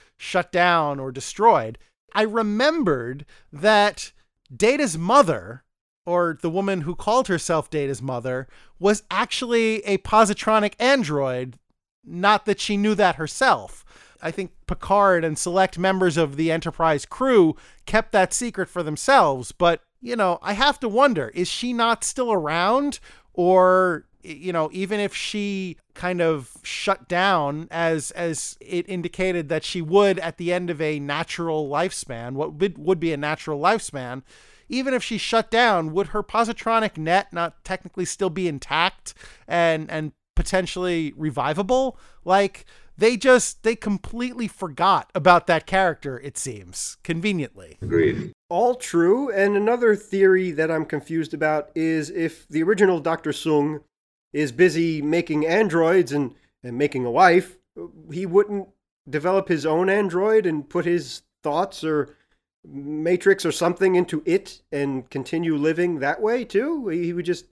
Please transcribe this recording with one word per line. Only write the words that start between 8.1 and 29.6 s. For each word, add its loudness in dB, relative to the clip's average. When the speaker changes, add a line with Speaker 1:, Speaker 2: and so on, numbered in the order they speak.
Speaker 1:
was 0
actually -2
a -2
positronic 2
android, 0
not 0
that -2
she -2
knew 2
that 2
herself. -2
I -6
think -8
Picard 2
and -2
select 0
members 2
of 0
the 0
Enterprise 0
crew 4
kept 0
that 4
secret -4
for -6
themselves, 2
but, 2
you -8
know, 0
I -4
have 2
to -2
wonder, 2
is -2
she -6
not 0
still -4
around? 0
Or, 4
y-, -16
you -8
know, 0
even -4
if -4
she -6
kind -4
of -2
shut -4
down, 0
as, -2
as -8
it -6
indicated -4
that -4